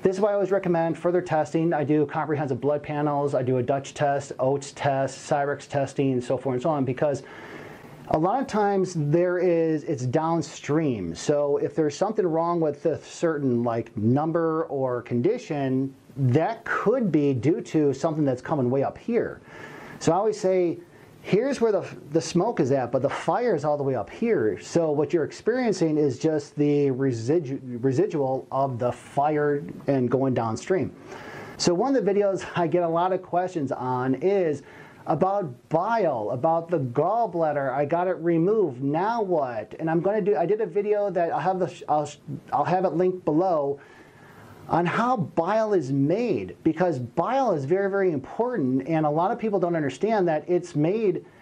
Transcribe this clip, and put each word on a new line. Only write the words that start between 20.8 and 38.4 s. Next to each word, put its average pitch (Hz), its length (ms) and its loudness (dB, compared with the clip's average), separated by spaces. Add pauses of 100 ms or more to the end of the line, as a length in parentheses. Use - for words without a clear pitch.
here's 240 380 2
where 226 140 2
the, 160 120 0 (280)
the 160 80 4
smoke 180 400 0
is 131 100 2
at, 135 220 0
but 131 80 2
the 135 80 2
fire 214 440 0
is 147 120 -2
all 151 100 2
the 143 80 -4
way 135 120 0
up 104 140 -4
here. 160 520 0
So 165 300 0
what 147 200 0
you're 160 140 2
experiencing 214 720 0
is 143 200 2
just 156 380 -2
the 147 360 2
residu-, 131 680 0 (240)
residual 135 680 0
of 131 260 -2
the 120 140 0
fire 147 720 0 (220)
and 131 220 2
going 135 240 2
downstream. 117 640 -2 (640)
So - 160 2
one 233 200 0
of 233 120 2
the 196 40 2
videos 196 360 0 (100)
I 175 120 2
get 175 160 2
a 170 40 0
lot 170 240 2
of 185 100 -2
questions 175 520 -2
on 127 420 -2
is 180 480 0 (460)
about 180 600 -2
bile, 160 600 0
about 160 360 0
the 165 140 0
gallbladder. 151 880 0
I 143 140 0
got 170 240 0
it 175 60 0
removed, 165 680 2